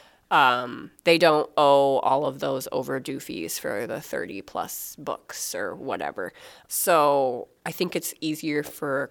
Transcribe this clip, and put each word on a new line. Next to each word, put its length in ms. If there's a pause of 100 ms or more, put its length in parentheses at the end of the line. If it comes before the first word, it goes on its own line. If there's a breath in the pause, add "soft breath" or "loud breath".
(300 loud breath)
um, 640 (120)
they 140
don't 380
owe 420
all 260
of 160
those 320
overdue 480
fees 380
for 280
the 140
thirty 420
plus 540
books 580
or 200
whatever. 580 (360 loud breath)
So 800 (180)
I 60
think 220
it's 260
easier 420
for 480